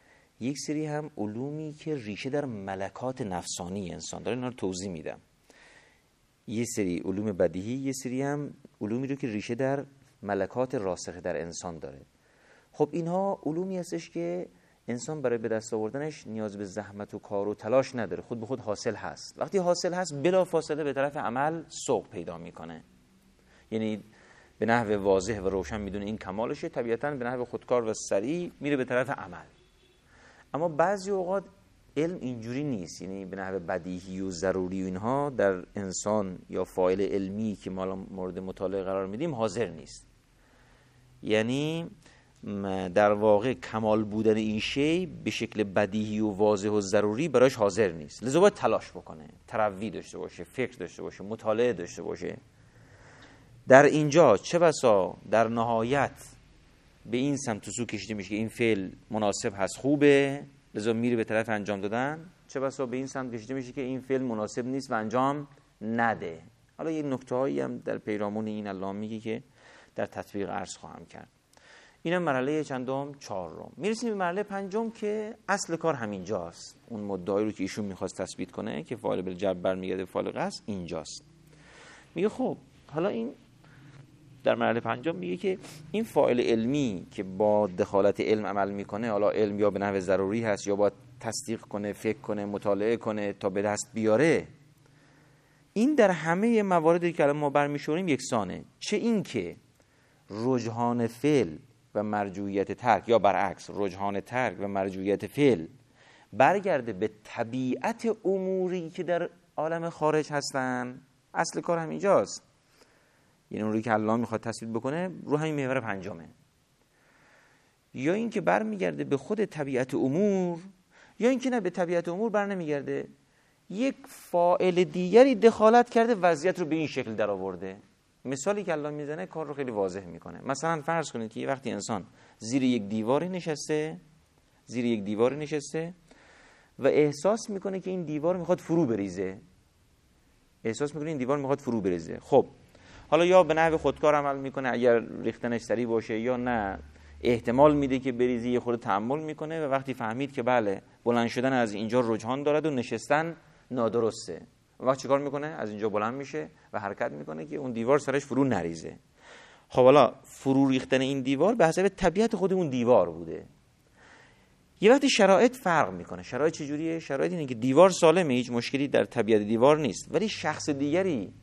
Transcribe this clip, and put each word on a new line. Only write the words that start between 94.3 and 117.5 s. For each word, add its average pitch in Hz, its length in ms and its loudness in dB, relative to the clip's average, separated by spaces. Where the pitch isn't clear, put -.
این 262 220 2
در 214 160 8
همه 180 500 2
مواردی 175 520 4
که 160 100 2
الان 143 140 4
ما 147 120 0
برمی‌شوریم 147 580 0
یکسانه. 110 560 -2
چه - 180 -2
این 220 260 2
که 90 320 -6
رجحان 117 800 0
فعل 117 500 0
و 104 80 0
مرجوعیت 101 680 -2
ترک 107 380 2
یا 113 100 8
برعکس 92 540 2
رجحان 98 480 -4
ترک 120 380 -2
و 101 80 -4
مرجوعیت 98 600 -2
فعل 110 380 4
برگرده 143 600 2
به 98 160 -2
طبیعت 127 1040 -2
اموری 185 640 -2
که 180 140 -8
در 170 260 0
عالم 165 320 -2
خارج 156 420 2
هستن، 127 720 -4
اصل 170 280 -2
کار 170 160 -2
هم 160 120 -4
اینجاست. 156 540 2
یعنی 101 120 -4
اون 107 100 0
رو 110 80 0
که 113 120 0
الله 107 220 2
می‌خواد 113 260 -2
تثبیت 113 280 -8
بکنه 143 420 -4
رو 135 120 0
همین 156 180 -2
محور 131 240 -2
پنجمه. 95 500 -8